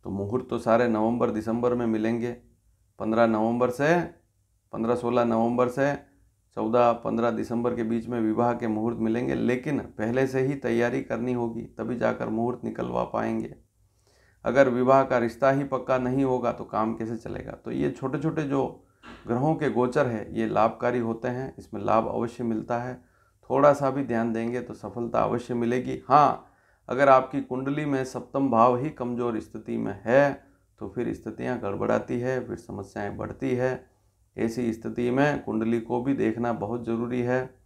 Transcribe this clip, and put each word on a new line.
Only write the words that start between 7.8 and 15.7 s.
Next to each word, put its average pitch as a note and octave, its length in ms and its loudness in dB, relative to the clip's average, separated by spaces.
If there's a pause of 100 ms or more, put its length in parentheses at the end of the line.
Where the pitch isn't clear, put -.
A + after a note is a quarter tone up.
बीच A2+ 240 -2
में A#2+ 140 -4
विवाह A2 320 2
के A#2 140 -4
मुहूर्त A2 320 -2
मिलेंगे, A#2+ 360 -2
लेकिन B2+ 440 0
पहले A#2+ 480 -2
से C3 140 -2
ही C#3 160 0
तैयारी A#2+ 440 0
करनी A#2+ 320 -4
होगी, A#2 280 -4
तभी A#2 360 -8
जाकर A#2 320 -2
मुहूर्त A#2 340 -2
निकलवा A#2+ 420 -4
पाएंगे। A2+ 500 -4 (920)
अगर C3 240 4
विवाह B2+ 340 4
का C3 140 0
रिश्ता A#2 340 2
ही C#3 140 0
पक्का C3 320 -2